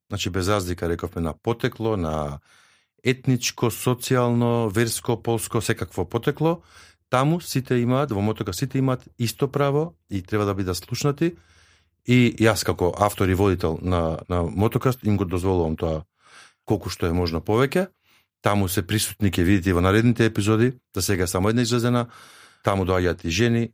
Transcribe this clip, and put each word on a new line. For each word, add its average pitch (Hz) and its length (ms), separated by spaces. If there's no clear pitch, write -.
значи 101 200
без 90 180
разлика, 90 420
рековме, 85 320
на 78 120
потекло, 113 640
на 78 420
етничко, 127 640
социјално, 120 1040
верско, 113 480
полско, 117 400
секакво - 480
потекло, 151 520
таму 147 320
сите 131 360
имаат, 127 340
во 98 100
Мотокаст 104 380
сите 135 180
имаат 131 280
исто 120 280
право 143 460
и 98 120
треба 104 240
да 101 100
бидат 92 220
слушнати. 147 580
И 123 300
јас 107 280
како 87 320
автор 101 320
и 92 40
водител 90 480
на, 85 380
на 87 140
Мотокаст 113 600
им 104 140
го 98 80
дозволувам 87 500
тоа 80 280
колку 95 240
што - 180
е 82 60
можно 82 280
повеќе. 139 460
Таму 101 280
се 92 160
присутни, 104 460
ќе 90 100
видите 92 320
во 87 80
наредните 113 440
епизоди, 110 480
за 98 60
сега 90 260
само 95 220
една 117 160
излезена. 120 420
Таму 98 200
доаѓаат 87 400
и 85 40
жени, 117 440